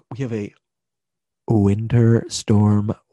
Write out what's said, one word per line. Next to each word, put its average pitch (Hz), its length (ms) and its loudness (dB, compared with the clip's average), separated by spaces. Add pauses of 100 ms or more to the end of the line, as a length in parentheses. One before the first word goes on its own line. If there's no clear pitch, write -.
(120)
we 113 100 -14
have 120 100 -8
a 104 220 -8 (920)
winter 113 800 2
storm 208 680 0 (180)